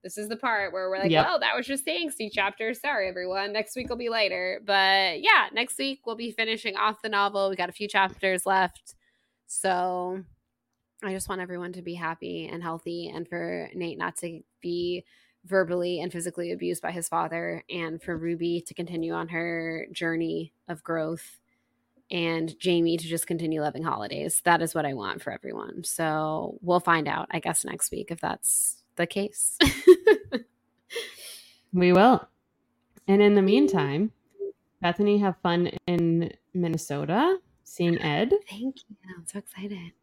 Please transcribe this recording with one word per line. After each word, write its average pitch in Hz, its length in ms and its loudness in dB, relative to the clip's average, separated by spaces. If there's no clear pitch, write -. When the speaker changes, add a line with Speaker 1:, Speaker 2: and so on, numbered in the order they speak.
Speaker 1:
This 185 140 -14
is 208 120 -8
the 226 80 -6
part 208 360 -2
where 185 160 -4
we're - 100 -2
like, 175 120 2
Speaker 2:
Yep. 160 160 6
Speaker 1:
"Well, 339 140 2
that 220 160 2
was 247 100 -4
just 277 180 -6
the 311 60 -4
angsty 302 420 -4
chapter. 208 420 -2
Sorry, 226 340 -4
everyone. 185 440 -6
Next 214 240 -6
week 240 120 -8
will 240 80 -4
be 240 120 -6
lighter." 185 560 -2
But 190 560 2
yeah, 403 320 4
next 233 260 -4
week 269 280 -6
we'll 226 100 -6
be 233 140 -8
finishing 220 460 -4
off 214 260 0
the 226 60 -6
novel. 202 420 2
We 185 60 -4
got 180 140 -2
a - 20 -16
few 208 160 -8
chapters 190 580 0
left. 190 480 0
So 180 760 -2
I 196 100 -4
just 190 160 -6
want 185 120 -4
everyone 180 320 -8
to 180 100 -12
be 170 120 -8
happy 170 520 -8
and 170 160 -10
healthy 170 460 -8
and 170 200 -10
for 175 460 -6
Nate 170 240 -6
not 175 200 -4
to 165 240 -10
be 175 440 -6
verbally 180 560 0
and 175 120 -6
physically 175 400 -6
abused 175 300 -4
by 170 100 -4
his 170 160 -6
father 170 600 -4
and 165 340 -8
for 170 140 -6
Ruby 170 500 -4
to - 80 -16
continue 165 380 -6
on 165 160 -6
her 165 640 -6
journey 165 600 -4
of 165 160 -10
growth 160 540 -6
and 165 500 -2
Jamie 170 360 2
to 165 100 -6
just 165 200 -4
continue 160 340 -2
loving 151 220 -2
holidays. 147 640 -4
That 170 180 6
is 165 120 -4
what 151 120 0
I 139 80 -2
want 101 260 -6
for - 120 -8
everyone. 55 520 -10
So 156 800 -2
we'll 175 180 4
find 160 280 4
out, 156 240 -2
I 165 80 -2
guess, 160 240 -2
next - 280 -4
week - 200 -8
if 165 80 -10
that's - 560 -2
the 170 100 0
case. - 560 -4
<laughs> 277 60 8
Speaker 2:
We 180 200 6
will. 208 340 8
And 196 140 6
in 208 140 10
the 202 80 8
meantime, 196 720 4
Bethany, 202 380 2
have 196 240 2
fun 175 280 2
in 170 460 2
Minnesota, 170 840 0
seeing 170 360 0
Ed. 170 320 2
Speaker 1:
Thank 233 280 -8
you. 208 80 -20
I'm 170 120 -16
so 202 140 -10
excited. 190 520 -12